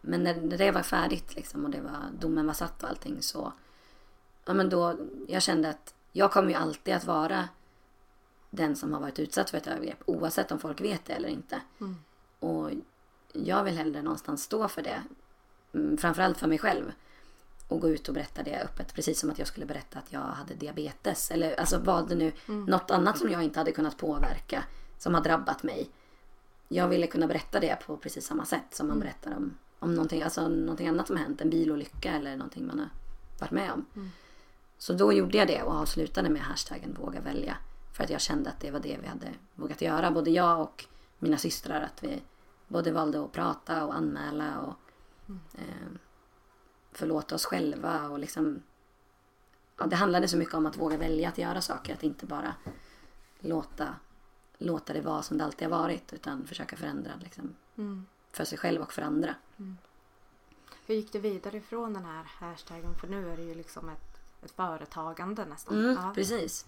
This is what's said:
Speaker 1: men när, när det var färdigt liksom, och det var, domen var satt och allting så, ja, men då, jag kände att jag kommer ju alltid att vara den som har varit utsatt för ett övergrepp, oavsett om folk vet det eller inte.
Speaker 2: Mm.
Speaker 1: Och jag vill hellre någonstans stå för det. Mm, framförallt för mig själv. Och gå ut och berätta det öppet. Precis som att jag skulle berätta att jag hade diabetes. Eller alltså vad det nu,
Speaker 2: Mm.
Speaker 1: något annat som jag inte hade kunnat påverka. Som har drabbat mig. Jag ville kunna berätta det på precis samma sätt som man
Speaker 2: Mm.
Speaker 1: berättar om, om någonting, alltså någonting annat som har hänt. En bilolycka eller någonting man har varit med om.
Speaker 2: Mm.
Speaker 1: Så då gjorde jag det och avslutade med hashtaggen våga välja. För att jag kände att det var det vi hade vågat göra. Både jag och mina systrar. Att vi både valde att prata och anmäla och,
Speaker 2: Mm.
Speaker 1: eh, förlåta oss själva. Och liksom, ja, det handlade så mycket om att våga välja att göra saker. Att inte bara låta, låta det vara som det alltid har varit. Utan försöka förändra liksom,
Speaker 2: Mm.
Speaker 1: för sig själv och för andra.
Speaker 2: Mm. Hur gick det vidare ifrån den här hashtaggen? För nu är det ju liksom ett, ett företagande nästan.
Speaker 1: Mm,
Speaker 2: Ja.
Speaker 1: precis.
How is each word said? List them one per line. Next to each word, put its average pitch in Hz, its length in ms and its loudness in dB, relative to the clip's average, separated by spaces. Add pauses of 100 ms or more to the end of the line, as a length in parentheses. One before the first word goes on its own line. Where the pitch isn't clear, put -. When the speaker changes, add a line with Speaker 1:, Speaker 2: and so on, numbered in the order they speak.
Speaker 1:
men 175 220 2
när, 170 180 4
när 170 160 0
det 196 140 6
var 180 100 4
färdigt 175 540 0
liksom, - 300 -6
och 143 60 -2
det 143 100 -4
var, 147 180 -8 (200)
domen 160 280 2
var 156 60 2
satt - 300 -6
och - 60 -4
allting - 320 -6
så, - 320 -4 (920)
ja, 180 80 0
men 185 160 6
då, 175 280 4 (300)
jag 185 140 0
kände 156 280 4
att - 240 -10 (180)
jag 196 200 6
kommer 190 180 6
ju 170 60 2
alltid 160 380 0
att 175 120 0
vara 175 440 2 (1000)
den 151 260 2
som 151 180 -2
har 143 80 -2
varit 143 180 -4
utsatt - 300 2
för - 80 -2
ett - 100 -4
övergrepp, - 380 -4
oavsett 165 460 2
om 156 80 0
folk - 220 -6
vet 196 240 0
det - 80 -4
eller - 160 -2
inte. 269 320 -6 (200)
Speaker 2:
Mm. 190 140 -6 (440)
Speaker 1:
Och 160 300 -2 (640)
jag 190 300 2
vill 185 140 0
hellre 156 240 -2
någonstans 151 420 -2
stå 214 240 0
för - 140 -4
det. - 220 -4 (720)
Mm, 151 240 2
framförallt 175 400 4
för - 100 0
mig 160 100 6
själv. - 340 0 (760)
Och 165 140 0
gå 165 80 6
ut 156 180 2
och 151 60 -2
berätta 147 300 -4
det - 200 -4
öppet. - 300 -4
Precis 156 260 0
som 156 100 0
att 151 100 -2
jag 147 80 -2
skulle - 180 -8
berätta 143 340 -8
att - 140 -12
jag 139 60 -4
hade 143 340 -6
diabetes. 151 760 -4
Eller 165 280 2
alltså 175 200 4
vad 175 300 4
det 175 60 2
nu, 160 160 4 (160)
Speaker 2:
Mm. 208 180 -4
Speaker 1:
något 185 260 4
annat 185 260 6
som - 140 2
jag 175 120 2
inte 156 160 0
hade 160 120 2
kunnat 151 260 0
påverka. - 680 2 (340)
Som 175 160 2
har 165 80 6
drabbat 160 420 2
mig. - 260 -2 (800)
Jag 180 200 4
ville 180 200 4
kunna 170 200 2
berätta - 320 0
det 151 260 2
på 151 120 -6
precis - 300 -8
samma 151 180 -2
sätt - 260 0
som - 160 -2
man 147 100 0
Speaker 2:
Mm. - 100 0
Speaker 1:
berättar - 300 -8
om, - 200 -6 (220)
om 170 160 2
någonting, 160 280 2
alltså 165 240 0
någonting 165 400 2
annat 170 200 2
som 196 100 0
har 156 60 0
hänt. 143 180 -4
En 160 80 4
bilolycka 156 640 2
eller 143 260 -2
någonting - 300 -8
man 294 120 -2
har 302 100 -4 (500)
varit - 120 -4
med 196 200 0
om. 277 140 -4 (100)
Speaker 2:
Mm. 196 140 -8 (680)
Speaker 1:
Så - 160 -2
då 202 200 10
gjorde 196 240 6
jag - 100 8
det 160 160 2
och - 100 0
avslutade 160 560 2
med 151 120 4
hashtaggen - 580 -4
våga - 220 -4
välja. - 360 -2 (360)
För - 100 -4
att - 60 -2
jag 147 120 -2
kände 147 280 0
att - 100 -8
det 147 120 -6
var 143 80 -4
det 143 220 -4
vi - 60 -8
hade - 260 -8 (220)
vågat - 260 -6
göra. 165 300 4
Både 165 200 4
jag 170 300 8
och - 240 -6 (340)
mina 160 180 4
systrar. - 440 -2
Att - 220 -8
vi - 200 -6 (440)
både 170 240 0
valde 151 340 2
att - 60 -12
prata 165 540 -2
och 151 100 -4
anmäla 147 640 -2
och, 147 140 -6 (540)
Speaker 2:
Mm. 196 120 -12 (140)
Speaker 1:
eh, 180 440 -12 (920)
förlåta 160 440 -2
oss 160 100 0
själva. 156 640 -2
Och 143 100 -6
liksom, 151 420 -2 (1160)
ja, - 80 0
det 160 100 4
handlade 180 320 6
så 170 100 2
mycket 165 180 0
om 156 100 4
att 151 120 -2
våga 156 200 0
välja 160 320 2
att - 80 -6
göra 175 240 -2
saker. - 320 -4
Att - 100 -6
inte 147 220 -2
bara - 300 -6 (840)
låta, 165 560 -4 (600)
låta 165 360 -2
det 151 80 -2
vara 156 200 -2
som 151 160 -4
det 151 80 0
alltid 160 260 -4
har 170 100 2
varit. 170 320 -4
Utan 147 340 -8
försöka - 300 -10
förändra 147 340 -6 (120)
liksom, 175 320 -12 (220)
Speaker 2:
Mm. 202 280 -8 (260)
Speaker 1:
för 160 140 -4
sig 156 120 -8
själv 165 240 0
och 156 120 -10
för - 80 -6
andra. - 340 0 (220)
Speaker 2:
Mm. 190 200 -12 (1080)
Hur 220 100 2
gick 214 160 -2
det 214 80 -4
vidare 202 380 -2
ifrån 226 360 -6
den 185 120 -8
här 160 180 -12
hashtaggen? 165 720 -6
För - 120 0
nu 190 240 -6
är 165 60 -4
det 170 60 -6
ju 165 120 -8
liksom 165 340 -12
ett, - 320 -12 (220)
ett - 80 -16
företagande 170 920 -6
nästan. 170 340 -2
Speaker 1:
Mm, 247 240 4
Speaker 2:
Ja. 190 120 -2
Speaker 1:
precis. 196 520 -2